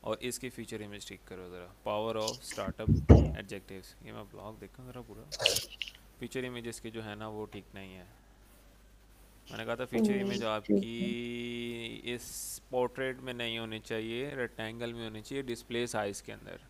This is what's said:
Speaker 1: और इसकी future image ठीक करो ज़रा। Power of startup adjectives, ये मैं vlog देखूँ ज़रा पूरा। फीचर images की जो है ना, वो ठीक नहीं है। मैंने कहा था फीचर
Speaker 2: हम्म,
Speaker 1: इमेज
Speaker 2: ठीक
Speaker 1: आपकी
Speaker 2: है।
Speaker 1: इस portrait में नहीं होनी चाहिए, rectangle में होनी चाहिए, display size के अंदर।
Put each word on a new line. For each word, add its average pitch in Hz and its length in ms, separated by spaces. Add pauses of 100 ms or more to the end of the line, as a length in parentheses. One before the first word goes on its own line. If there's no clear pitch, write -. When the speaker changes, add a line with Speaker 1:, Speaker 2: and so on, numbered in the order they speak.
Speaker 1:
और 110 180
इसकी 123 280
future 110 320
image 101 260
ठीक 98 200
करो 92 200
ज़रा। 90 200 (160)
Power 110 380
of 117 200
startup 104 480 (460)
adjectives, 98 500 (200)
ये 110 60
मैं 110 120
vlog 104 340
देखूँ 127 320
ज़रा 123 100
पूरा। 113 240 (960)
फीचर 127 240
images 120 360
की 113 100
जो 113 120
है 104 140
ना, 110 120
वो 107 160
ठीक 101 200 (100)
नहीं 95 200
है। 92 120 (1400)
मैंने 113 140
कहा 117 120
था 127 80
फीचर 113 260
Speaker 2:
हम्म, 101 100
Speaker 1:
इमेज 101 180
Speaker 2:
ठीक 113 60
Speaker 1:
आपकी 117 1600
Speaker 2:
है। 120 100
Speaker 1:
इस - 460 (100)
portrait 127 500
में 127 140
नहीं 117 240
होनी 110 200
चाहिए, 113 560
rectangle 117 580
में 117 120
होनी 110 180
चाहिए, 135 200
display 120 440
size 104 340
के 110 120
अंदर। 90 380